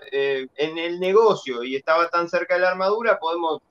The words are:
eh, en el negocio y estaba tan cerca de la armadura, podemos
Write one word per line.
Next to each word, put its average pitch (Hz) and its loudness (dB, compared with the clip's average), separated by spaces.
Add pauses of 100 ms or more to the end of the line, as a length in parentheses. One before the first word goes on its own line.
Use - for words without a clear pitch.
(120)
eh, 139 0 (100)
en 160 -2
el 170 -4
negocio 185 2
y 131 -4
estaba 160 0
tan 170 -2
cerca 175 -2
de 175 2
la 180 2
armadura, 202 0
podemos 165 -2